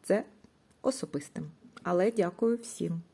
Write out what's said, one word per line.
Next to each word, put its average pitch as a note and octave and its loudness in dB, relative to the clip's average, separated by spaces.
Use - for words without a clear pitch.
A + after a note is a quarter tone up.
це G3+ 2
особистим. D#3 -4
Але F3+ 4
дякую A3+ 2
всім E3+ -6